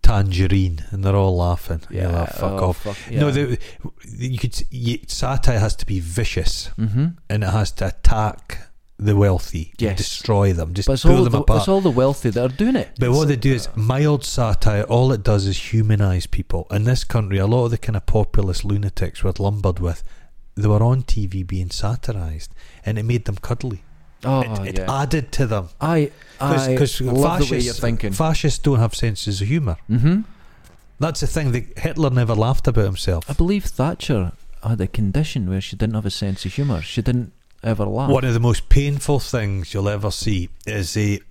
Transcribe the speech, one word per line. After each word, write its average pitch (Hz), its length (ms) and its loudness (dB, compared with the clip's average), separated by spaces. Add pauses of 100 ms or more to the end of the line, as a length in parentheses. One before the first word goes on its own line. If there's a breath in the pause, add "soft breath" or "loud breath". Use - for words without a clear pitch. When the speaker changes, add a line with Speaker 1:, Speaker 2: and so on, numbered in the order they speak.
Speaker 1:
"Tangerine," 95 880 4
and 98 140 -6
they're 98 120 2
all 95 200 2
laughing. 87 440 -2 (100)
You're 90 140 -4
Speaker 2:
Yeah, 85 160 0
Speaker 1:
like, 85 120 -4
"Fuck 95 300 -4
Speaker 2:
oh, 90 60 2
Speaker 1:
off." 87 140 0
Speaker 2:
fuck, 101 140 -8 (140)
Speaker 1:
No, 147 180 0
Speaker 2:
yeah. 135 40 0
Speaker 1:
the, 131 260 -2 (600 loud breath)
you 127 200 -6
could 123 160 -2
s-, - 160 -2
you, 120 280 -4 (100)
satire 127 500 2
has 101 180 2
to - 100 -2
be 95 140 -2
vicious, - 760 -2
Speaker 2:
Mm-hmm. 113 280 0 (220)
Speaker 1:
and 110 160 -2
it 92 60 -2
has 104 220 0
to 95 160 -4
attack - 800 2 (300)
the 104 180 2
wealthy, 92 640 0
and 117 40 -2
Speaker 2:
Yes. 98 160 -2
Speaker 1:
destroy 98 540 0
them, 85 220 -4
just 98 120 -2
Speaker 2:
But 135 80 2
it's 127 80 -2
Speaker 1:
pull - 160 8
Speaker 2:
all 123 60 4
Speaker 1:
them 117 100 2
Speaker 2:
the, - 60 2
Speaker 1:
apart. 113 200 4
Speaker 2:
it's 98 80 0
all 196 140 4
the 175 80 4
wealthy 127 400 0
that 117 120 -2
are 127 140 0
doing 240 200 0
it. - 220 -4
Speaker 1:
But 123 120 2
Speaker 2:
It's 131 60 4
Speaker 1:
what 151 120 2
they 143 60 2
Speaker 2:
like, 113 80 -2
Speaker 1:
do 135 120 4
is 117 120 -4
Speaker 2:
uh, - 100 -4
Speaker 1:
mild 139 480 2
satire. 110 600 2
All 127 280 2
it 101 100 -2
does 104 240 2
is - 260 -4
humanise 101 540 2
people. - 440 -2
In 104 140 0
this 123 200 2
country, 98 340 0
a 98 80 2
lot 120 200 2
of 117 60 -2
the 110 60 -2
kind 110 180 -4
of - 100 -4
populist - 580 2
lunatics 101 580 -2
we're 82 160 2
lumbered 98 420 0
with, 87 220 -2 (540 soft breath)
they 104 100 0
were 104 160 4
on 123 200 2
T 104 240 2
V 95 160 -4
being 92 280 -6
satirised, 98 840 -6 (340 loud breath)
and 107 120 -2
it 107 60 -4
made 117 220 0
them 101 100 -4
cuddly. 120 460 -6 (420)
Speaker 2:
Oh, 131 160 2
Speaker 1:
It, 101 280 -4
it 92 100 -2
Speaker 2:
yeah. 131 240 -2
Speaker 1:
added 147 300 -2
to 135 140 2
them. 101 220 -4 (100)
Speaker 2:
I, 151 320 0 (280 loud breath)
Speaker 1:
'Cause, 135 300 0
Speaker 2:
I 131 80 2
Speaker 1:
'cause 131 260 0
Speaker 2:
love 127 100 -2 (280)
the 151 120 4
way 123 80 0
you're 120 140 -2
Speaker 1:
fascists, - 60 -6
Speaker 2:
thinking. 113 340 -2
Speaker 1:
fascists 160 440 0
don't 139 200 2
have 113 160 2
senses 101 480 -4
of 101 60 -2
humour. 135 280 -2 (140)
Speaker 2:
Mm-hmm. 160 320 2 (760 soft breath)
Speaker 1:
That's 156 220 -4
the 139 60 -2
thing. 143 260 0
The, 120 140 -4 (100)
Hitler 160 320 0
never 123 260 2
laughed 113 320 2
about 117 200 4
himself. 90 420 -2
Speaker 2:
I 139 60 -4
believe 190 320 2
Thatcher 117 640 -2 (300)
had 107 180 -2
a 95 60 0
condition 104 640 0
where 95 100 0
she - 160 -10
didn't 110 200 -2
have 101 100 -4
a 95 40 -2
sense 98 360 -6
of 95 80 -8
humour. 135 260 -2
She 104 220 -4
didn't 123 300 0 (300)
ever 107 220 -2
laugh. 120 260 -2
Speaker 1:
One 131 140 4
of 123 80 2
the 117 80 2
most 113 300 2
painful 143 500 4
things 101 540 -4
you'll 98 140 -2
ever 101 220 -2
see 95 380 -4 (180)
is 101 300 -6
a 104 240 0 (100)